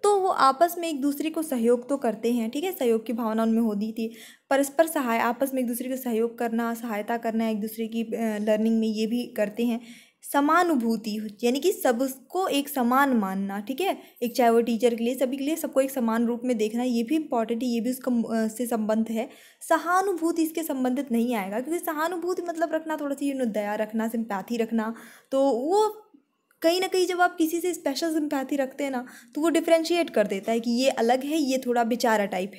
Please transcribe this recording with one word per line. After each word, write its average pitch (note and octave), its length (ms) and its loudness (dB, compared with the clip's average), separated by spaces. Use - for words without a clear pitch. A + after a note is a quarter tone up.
तो G4+ 160 4
वो F#4 80 2
आपस E4 500 4
में E4+ 120 -4
एक C#4 120 -4
दूसरे C#4+ 280 -2
को D#4+ 120 -4
सहयोग A#3+ 480 0
तो C#4 80 0
करते A3+ 360 -2
हैं, A3+ 160 0
ठीक D4 140 -4
है, F#4+ 80 -2
सहयोग A#3 340 0
की B3 80 -4
भावना A3+ 300 -2
उनमें A3+ 180 2
होती A3 300 -2
थी, A3+ 240 -6
परस्पर C#4 380 2
सहाय, B3+ 320 0
आपस A#3+ 340 0
में C4 80 0
एक A#3+ 60 -2
दूसरे A#3+ 220 -6
को C4 60 -4
सहयोग A#3 420 -2
करना, A#3 360 -2
सहायता A3+ 440 -4
करना, A3+ 320 0
एक G#3+ 120 -2
दूसरे A3 260 -6
की, A3+ 160 -4
अ, A3+ 40 -6
लर्निंग A3 640 2
में, A3 80 2
ये A3 200 0
भी A#3+ 200 -2
करते G#3 380 -2
हैं। A#3 160 0
समानुभूति, A#3 1120 2
यानी B3 160 2
कि F4+ 120 2
सबको C4+ 760 0
एक C#4+ 220 0
समान C4 400 2
मानना, G3 500 -2
ठीक C4 220 -6
है, F#4 160 0
एक A#3 140 -2
चाहे A#3 140 6
वो A#3 120 6
टीचर A#3 340 2
के A3+ 80 -2
लिए, B3 120 0
सभी C4 220 0
के C#4 60 -6
लिए, D4+ 120 0
सबको C4+ 260 0
एक C4+ 100 0
समान A#3 340 0
रूप A#3 180 -2
में B3 140 0
देखना, A3 260 -2
ये A#3+ 200 0
भी C4 120 0
इंपॉर्टेंट A#3 480 -2
है, B3+ 60 -2
ये A#3 120 0
भी A#3+ 80 -2
उसका, B3+ 220 -4
अ, A3+ 360 0
से A#3 200 -4
संबंध A3 420 0
है। A3+ 200 -4
सहानुभूति E4+ 760 2
इसके D#4+ 200 -4
संबंधित B3+ 480 -2
नहीं A#3 240 0
आएगा, G3+ 240 -4
क्योंकि E4 260 -4
सहानुभूति E4+ 560 -4
मतलब D#4+ 320 -4
रखना D#4+ 280 -4
थोड़ा C#4 140 -4
सा, C#4 100 -4
you C#4 120 -2
know, B3+ 100 0
दया G#3 280 -2
रखना, A3 320 -2
सिंपैथी A3+ 500 -4
रखना, A3+ 380 -2
तो C4+ 120 2
वो F4+ 580 2
कहीं F4 200 4
ना F#4+ 60 0
कहीं F#4 200 2
जब F4+ 140 0
आप F4 140 4
किसी E4 260 0
से F4 120 -2
स्पेशल D#4 400 -2
सिंपैथी D4 420 -2
रखते C4+ 280 -4
हैं C4+ 80 -2
ना, B3 140 -4
तो D4 60 -2
वो E4 80 4
डिफरेंशिएट E4 600 2
कर G#3 180 2
देता G3+ 240 -4
है A#3 80 2
कि A#3 120 -2
ये C4 180 4
अलग B3 340 2
है, D4 140 -2
ये C4 200 2
थोड़ा A#3+ 260 0
बेचारा A3+ 420 2
टाइप G3 340 -4